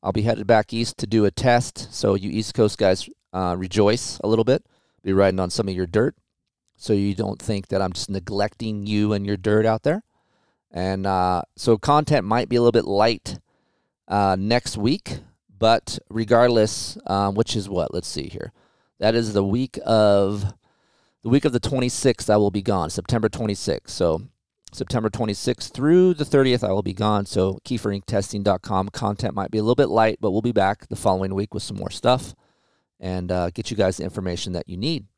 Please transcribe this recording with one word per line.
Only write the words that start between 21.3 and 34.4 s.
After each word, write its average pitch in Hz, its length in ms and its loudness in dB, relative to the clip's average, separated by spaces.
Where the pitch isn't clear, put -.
week 143 160 4
of 135 60 0
the 120 80 0
twenty-sixth, 123 680 -2
I 107 80 6
will 104 140 4
be 98 120 -4
gone, 92 280 -2
September 110 380 -2
twenty-sixth. 101 680 -4
So 82 280 0
September 110 360 -4
twenty-sixth - 640 -4
through 175 420 4
the 151 100 -4
thirtieth, 131 380 4
I 95 100 -2
will 98 100 0
be 98 100 -4
gone. 104 340 0
So 95 380 0
Kiefer 113 300 -4
Ink 101 120 -8
Testing 101 360 -4
dot 95 200 0
com 95 280 -2
content 104 440 -4
might 98 160 -6
be 110 80 -2
a 107 40 0
little 117 120 2
bit 143 140 2
light, 110 320 2
but 107 100 0
we'll 104 120 0
be 120 100 -2
back 101 360 0
the - 80 -8
following 95 380 -2
week 101 200 -6
with 98 80 -8
some 98 160 -10
more 92 120 -8
stuff 123 440 -2
and, 90 320 -6
uh, 87 180 -2
get - 200 -10
you 107 60 -6
guys 95 200 2
the - 80 -8
information 90 480 -6